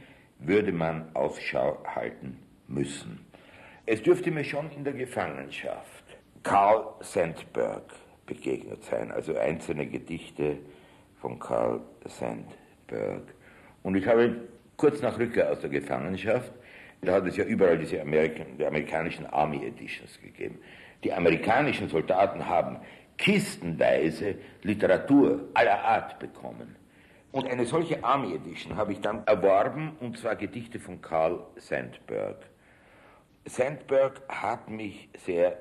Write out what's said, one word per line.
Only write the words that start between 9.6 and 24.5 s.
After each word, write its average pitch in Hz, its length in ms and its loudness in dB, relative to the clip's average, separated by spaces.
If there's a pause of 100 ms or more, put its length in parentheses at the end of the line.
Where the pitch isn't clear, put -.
Gedichte 73 720 -4 (640)
von 60 180 -6
Carl 58 420 0 (260)
Sandburg. - 1300 -8 (480)
Und 95 140 0
ich 95 100 0
habe 117 420 4 (280)
kurz - 260 4
nach 110 160 -2
Rückkehr 95 320 2
aus 73 100 -2
der 78 100 -6
Gefangenschaft, 90 800 -2 (500)
da 90 120 2
hat 95 120 4
es 90 100 -4
ja 98 80 2
überall 90 340 4
diese 80 220 -4
Amerikan-, 76 580 0
die 73 80 0
amerikanischen 78 600 -2
Army 73 380 0
Editions - 560 -12
gegeben. - 380 -12 (440)
Die - 100 0
amerikanischen 95 760 2
Soldaten 87 580 2
haben 78 300 0 (400)
kistenweise 80 1200 2 (260)